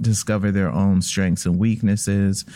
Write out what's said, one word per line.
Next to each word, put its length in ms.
discover 500
their 200
own 320
strengths 440
and 140
weaknesses, 840